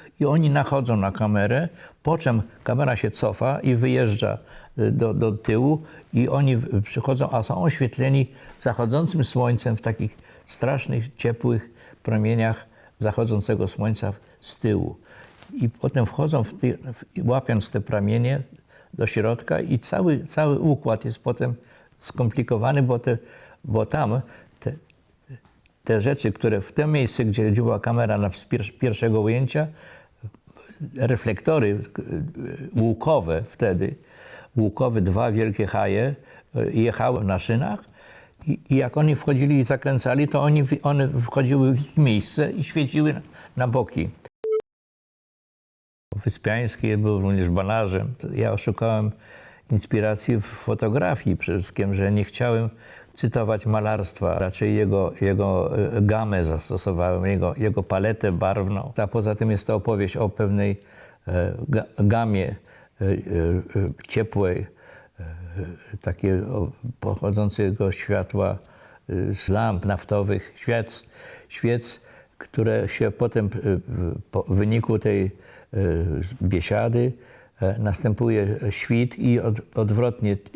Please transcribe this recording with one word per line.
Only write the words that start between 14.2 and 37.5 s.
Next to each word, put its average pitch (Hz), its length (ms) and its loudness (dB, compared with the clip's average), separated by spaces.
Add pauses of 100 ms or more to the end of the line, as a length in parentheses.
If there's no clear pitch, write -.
z - 180 -18
tyłu. 98 360 0 (580)
I 175 160 0
potem 135 360 -2
wchodzą 143 380 -2
w - 100 -8
ty-, - 240 -2
w-, - 500 -8
łapiąc 123 420 0
te 101 120 -2
promienie 117 600 0 (520)
do 113 140 -2
środka 113 540 0
i 123 180 -2
cały, 175 460 0
cały 151 340 0
układ 131 460 0
jest - 180 -6
potem 123 300 -2 (440)
skomplikowany, 123 840 0
bo 123 160 2
te, 117 180 0 (460)
bo 110 220 0
tam 131 360 -2 (380)
te, 160 120 -6 (1120)
te 110 180 2
rzeczy, 117 300 0
które 107 300 0
w - 100 -14
tym 151 200 0
miejscu, 131 340 2
gdzie, 107 260 2
gdzie 107 100 4
była 113 180 2
kamera 113 380 0
na 101 120 0
pier-, - 500 -6
pierwszego 113 420 2
ujęcia, 127 460 0 (1300)
reflektory, 117 840 2 (960)
y, 113 60 4
łukowe 110 680 2
wtedy, 95 460 0 (640)
łukowe, 110 440 2
dwa 101 300 2
wielkie 107 360 0
haje, 104 480 0 (400)
y, 117 180 -2
jechały 117 500 0
na 95 160 0
szynach 160 400 -2 (680)